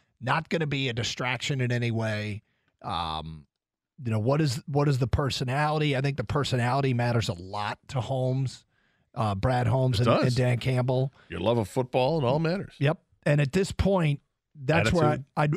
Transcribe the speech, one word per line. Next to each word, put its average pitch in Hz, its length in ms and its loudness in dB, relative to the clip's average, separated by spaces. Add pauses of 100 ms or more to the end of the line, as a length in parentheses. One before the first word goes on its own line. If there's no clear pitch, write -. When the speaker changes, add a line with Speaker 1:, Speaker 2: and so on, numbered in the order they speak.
(200)
Speaker 1:
not 135 280 -2
gonna 165 180 -2
be 135 220 -4
a 117 40 -4
distraction 123 680 -6
in 123 120 -2
any 120 180 -2
way. 107 520 -4 (380)
Um, 80 680 -8 (560)
you 120 80 -4
know, 110 80 0
what 135 220 2
is, 143 260 -2
what 143 220 0
is 135 100 2
the 131 80 2
personality? 147 920 0
I 131 40 0
think 139 160 -2
the 117 80 -6
personality 131 720 0
matters 120 340 0
a 107 60 -4
lot 101 440 -6 (100)
to 131 120 -4
Holmes, 131 640 -2 (500)
uh, 107 200 0
Brad 123 320 2
Holmes 127 340 2
Speaker 2:
It 120 60 4
Speaker 1:
and, 117 100 6
Speaker 2:
does. - 100 4
Speaker 1:
and 123 100 2
Dan 123 220 2
Campbell. 131 540 0 (160)
Speaker 2:
Your 87 120 -8
love 113 180 4
of 101 100 0
football, 131 500 0
it 139 60 0
all 131 140 2
matters. 165 400 -2
Speaker 1:
Yep. 147 200 0 (260)
And 147 160 4
at 143 120 0
this 190 200 0
point, 180 480 2 (340)
that's 156 380 2
where 170 120 4
I, 151 40 6
Speaker 2:
Attitude. 147 180 0 (100)
Speaker 1:
I'd, 151 200 2